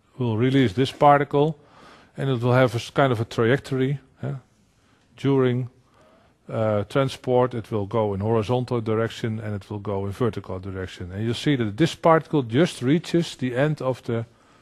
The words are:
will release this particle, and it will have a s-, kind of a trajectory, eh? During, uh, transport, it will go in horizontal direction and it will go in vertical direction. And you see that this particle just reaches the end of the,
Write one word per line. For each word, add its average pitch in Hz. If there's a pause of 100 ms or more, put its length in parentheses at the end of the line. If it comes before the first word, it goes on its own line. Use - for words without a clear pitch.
(160)
will 117
release 127
this 127
particle, 147 (580)
and 139
it 123
will 120
have 127
a -
s-, -
kind 135
of 110
a 117
trajectory, 131 (240)
eh? 139 (840)
During, 127 (800)
uh, 107
transport, 123
it 110
will 104
go 107
in 95
horizontal 117
direction 110
and 107
it 101
will 104
go 98
in 98
vertical 95
direction. 92
And 101
you 117
see 147
that 107
this 156
particle 160
just 123
reaches 165
the 123
end 147
of 131
the, 117 (360)